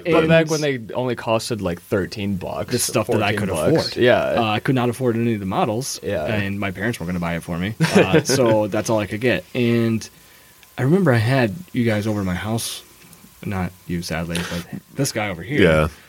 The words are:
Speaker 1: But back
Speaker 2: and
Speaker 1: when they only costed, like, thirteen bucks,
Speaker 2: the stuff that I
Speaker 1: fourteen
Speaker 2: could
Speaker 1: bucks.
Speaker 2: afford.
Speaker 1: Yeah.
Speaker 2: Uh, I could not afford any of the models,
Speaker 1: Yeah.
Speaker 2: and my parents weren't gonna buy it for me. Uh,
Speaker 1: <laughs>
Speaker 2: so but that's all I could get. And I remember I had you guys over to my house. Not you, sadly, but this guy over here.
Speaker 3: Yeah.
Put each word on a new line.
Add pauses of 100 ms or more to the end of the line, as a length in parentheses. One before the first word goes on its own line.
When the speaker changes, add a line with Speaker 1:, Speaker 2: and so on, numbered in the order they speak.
Speaker 1:
But
back
Speaker 2:
and
Speaker 1:
when
they (140)
only
costed,
like,
thirteen
bucks,
Speaker 2:
the
stuff
that
I
Speaker 1:
fourteen
Speaker 2:
could
Speaker 1:
bucks.
Speaker 2:
afford.
Speaker 1:
Yeah.
Speaker 2:
Uh,
I
could
not
afford
any
of
the
models,
Speaker 1:
Yeah.
Speaker 2:
and
my
parents
weren't
gonna
buy
it
for
me. (220)
Uh,
Speaker 1:
<laughs>
Speaker 2:
so
but
that's
all
I
could
get. (120)
And (720)
I
remember
I
had (180)
you
guys
over
to
my
house. (640)
Not (160)
you,
sadly, (140)
but (300)
this
guy
over
here.
Speaker 3:
Yeah. (220)